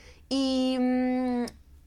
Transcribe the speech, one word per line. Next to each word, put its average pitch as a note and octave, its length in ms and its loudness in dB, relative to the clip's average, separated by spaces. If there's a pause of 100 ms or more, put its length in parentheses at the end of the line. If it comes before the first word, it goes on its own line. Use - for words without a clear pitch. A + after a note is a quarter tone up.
(300)
e, C4 480 2
hum, B3+ 680 0 (420)